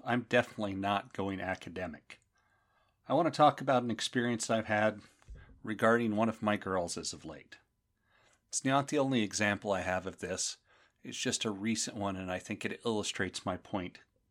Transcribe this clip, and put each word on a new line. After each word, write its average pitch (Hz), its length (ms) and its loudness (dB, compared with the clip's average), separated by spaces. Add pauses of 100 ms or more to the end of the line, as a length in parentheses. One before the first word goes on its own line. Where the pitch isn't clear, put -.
I'm 120 240 0
definitely 110 460 2
not 98 380 0
going 98 280 -4
academic. 90 800 -8 (880)
I 127 60 2
want 156 180 2
to - 40 -8
talk 147 240 6
about 131 240 2
an 120 80 -2
experience 120 580 0
I've 113 160 2
had 107 340 2 (640)
regarding 110 540 4
one 110 120 4
of 107 140 -4
my 104 140 4
girls 95 420 -2
as - 140 -6
of 73 120 -16
late. 76 340 -16 (880)
It's - 160 -4
not 139 240 4
the 151 100 0
only 135 240 4
example 104 480 0
I 92 120 0
have 92 220 -2
of 92 140 -10
this. - 380 -4 (480)
It's 127 120 -12
just - 280 -2
a 113 80 0
recent 107 440 -4
one, 98 200 -4
and 92 120 -6
I 92 120 -4
think - 240 -8
it 98 200 -6
illustrates 104 640 -4
my 92 100 -2
point - 440 -8 (300)